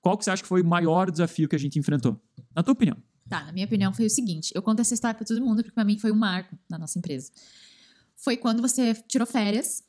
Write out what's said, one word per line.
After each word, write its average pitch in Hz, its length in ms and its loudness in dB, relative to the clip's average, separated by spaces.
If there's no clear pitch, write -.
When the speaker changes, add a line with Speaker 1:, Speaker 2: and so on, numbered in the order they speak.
Speaker 1:
Qual 190 160 2
que - 80 -8
você 196 60 0
acha 190 120 -2
que - 60 -18
foi 185 120 4
o 170 60 2
maior 175 420 2
desafio 160 380 0
que 160 80 0
a 147 40 -2
gente 147 200 -2
enfrentou? 131 400 0
Na 165 80 -2
tua 247 120 2
opinião. 190 240 2
Speaker 2:
Tá, 156 160 -8
na 156 80 -16
minha 185 120 -4
opinião 196 280 0
foi 226 120 0
o 214 40 0
seguinte. 180 440 -2
Eu 185 80 -2
conto 220 200 2
essa 233 120 0
história 226 220 -2
pra 214 100 -10
todo 226 140 -2
mundo 233 240 2
porque - 80 -8
pra 214 140 0
mim 208 120 2
foi 214 140 0
um 202 40 2
marco 185 420 0
na 165 80 -10
nossa 165 220 -6
empresa. 139 320 -8
Foi 240 200 -2
quando 233 240 0
você 240 320 2
tirou 240 180 0
férias 220 640 -2